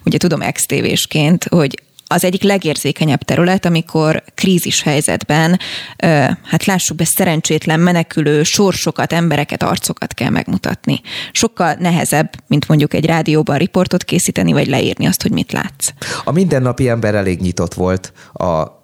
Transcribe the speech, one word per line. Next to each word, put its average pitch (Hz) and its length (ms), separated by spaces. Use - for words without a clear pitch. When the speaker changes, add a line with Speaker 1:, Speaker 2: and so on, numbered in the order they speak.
Speaker 1:
ugye 156 140
tudom, 160 240
ex-tévésként, - 1040
hogy 147 380
az 175 120
egyik 185 180
legérzékenyebb 160 800
terület, 185 420
amikor 160 580
krízis 180 480
helyzetben, 156 760
ö, - 100
hát - 200
lássuk 185 320
be, 170 80
szerencsétlen, 160 760
menekülő 165 600
sorsokat, 160 720
embereket, 160 500
arcokat - 520
kell - 160
megmutatni. - 680
Sokkal 180 460
nehezebb, 165 520
mint - 220
mondjuk 147 260
egy 160 120
rádióban 156 500
riportot 180 480
készíteni, - 480
vagy 143 140
leírni - 400
azt, 180 160
hogy - 100
mit - 200
látsz. - 400
Speaker 2:
A - 80
mindennapi 135 560
ember 110 260
elég 95 260
nyitott 90 340
volt 92 380
a 82 520